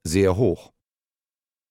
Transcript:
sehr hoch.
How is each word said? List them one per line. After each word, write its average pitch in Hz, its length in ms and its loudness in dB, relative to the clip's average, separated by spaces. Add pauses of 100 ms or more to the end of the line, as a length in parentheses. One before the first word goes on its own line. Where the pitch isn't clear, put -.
sehr 92 340 0
hoch. 98 360 -4 (1000)